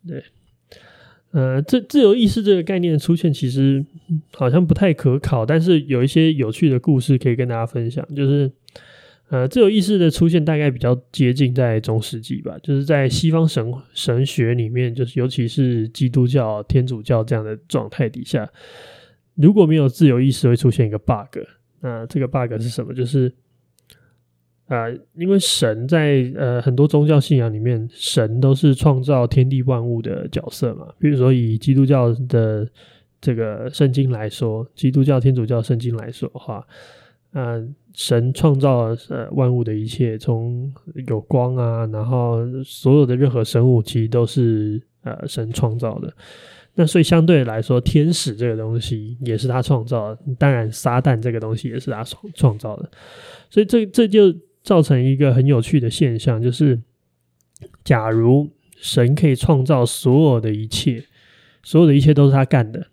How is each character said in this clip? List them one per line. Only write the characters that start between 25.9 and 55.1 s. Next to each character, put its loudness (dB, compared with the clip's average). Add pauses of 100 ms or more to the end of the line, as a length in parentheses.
呃， -2
很 2
多 4
宗 2
教 4
信 2
仰 0
里 -8
面， -2
神 -2
都 4
是 4
创 2
造 0
天 4
地 -2
万 -2
物 -4
的 -8
角 -6
色 -4
嘛。 -18 (100)
比 0
如 2
说 4
以 2
基 2
督 6
教 4 (140)
的 0 (540)
这 -2
个 -6
圣 0
经 0
来 -4
说， -6
基 0
督 2
教、 2
天 2
主 -2
教 -2
圣 -2
经 -6
来 -12
说 -10
的 -18
话， -14 (640)
呃， -6 (300)
神 0
创 2
造 0
了， -4 (100)
呃， -8
万 0
物 -2
的 -4
一 -6
切， -4
从 -4 (340)
有 -4
光 -2
啊， -2
然 -6
后 -2 (240)
所 2
有 6
的 0
任 2
何 0
生 2
物 4
其 -4
实 -2
都 0
是， -2 (200)
呃， -12
神 -8
创 -2
造 -6
的。 -10 (600)
那 2
所 2
以 6
相 4
对 4
来 -4
说， 0
天 2
使 -4
这 -4
个 -4
东 -4
西 -8
也 -2
是 -4
他 -2
创 0
造 -6
的， -20 (180)
当 4
然 -2
撒 -2
旦 0
这 -4
个 -6
东 -6
西 -8
也 -8
是 -10
他 -8
创-， -18 (120)
创 2
造 -10
的。 -14 (600)
所 2
以 2
这， 2
这 2
就 4 (300)
造 2
成 2
一 2